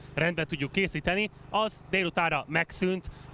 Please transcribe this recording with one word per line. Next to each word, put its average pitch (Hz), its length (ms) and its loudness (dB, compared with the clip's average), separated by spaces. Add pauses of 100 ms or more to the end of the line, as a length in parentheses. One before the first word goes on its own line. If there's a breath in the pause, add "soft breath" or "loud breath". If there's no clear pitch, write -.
(140 loud breath)
rendben 160 340 2
tudjuk 143 240 -4
készíteni, 190 580 0 (200)
az 214 400 0
délutánra 165 580 2
megszűnt, 175 640 0 (240 loud breath)